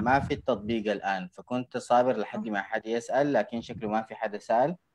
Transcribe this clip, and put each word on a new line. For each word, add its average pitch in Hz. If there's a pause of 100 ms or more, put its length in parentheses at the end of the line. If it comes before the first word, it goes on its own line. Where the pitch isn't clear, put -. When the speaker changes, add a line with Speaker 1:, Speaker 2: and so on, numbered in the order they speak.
Speaker 1:
ما 127
في 143
التطبيق 107
الآن، 98
فكنت 123
صابر 123
لحد 107
Speaker 2:
آه. 110
Speaker 1:
ما 101
حد 110
يسأل، 120
لكن 117
شكله 107
ما 110
في 110
حد 104
سأل، 127 (200)